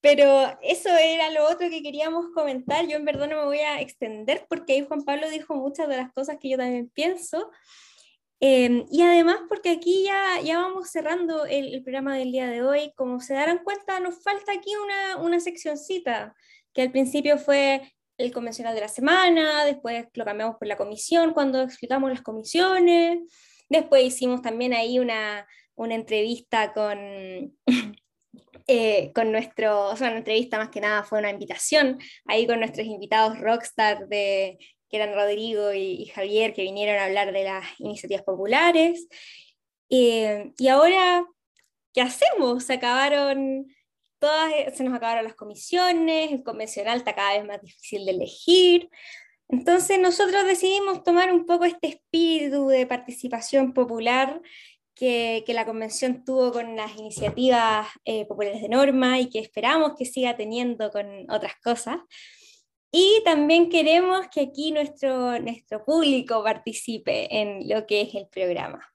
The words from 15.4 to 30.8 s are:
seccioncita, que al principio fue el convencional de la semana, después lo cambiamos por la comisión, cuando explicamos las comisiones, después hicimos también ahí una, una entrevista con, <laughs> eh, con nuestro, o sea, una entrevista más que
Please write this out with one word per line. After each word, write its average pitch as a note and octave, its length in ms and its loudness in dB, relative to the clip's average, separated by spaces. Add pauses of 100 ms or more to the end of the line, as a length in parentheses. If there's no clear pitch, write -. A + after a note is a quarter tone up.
seccioncita, D4+ 960 -8 (380)
que B3+ 100 -2
al B3+ 80 0
principio C#4 480 2
fue C#4 520 0 (280)
el B3 140 -4
convencional A#3 420 -8
de A3 80 -4
la G#3+ 60 -8
semana, D#4 760 4
después A#3+ 500 -2
lo A3+ 100 -6
cambiamos A3 320 -4
por G#3 120 -8
la G3+ 80 -4
comisión, C4 560 0
cuando C4+ 300 0
explicamos C4 480 -2
las B3+ 120 -6
comisiones, E4+ 960 2 (500)
después D4 360 6
hicimos B3+ 360 -2
también A#3+ 320 -4
ahí A#3+ 280 0
una, G#3+ 480 -4 (260)
una A3+ 220 -6
entrevista A3+ 760 -2
con, G3+ 840 -8 (100)
<laughs> A#3 360 -2 (680)
eh, G#3+ 480 2
con A3+ 160 0
nuestro, G#3+ 560 -2
o A3 80 -6
sea, A#3+ 140 -2
una A3 80 -6
entrevista A3 400 -2
más G#3+ 100 -4
que G#3+ 120 -10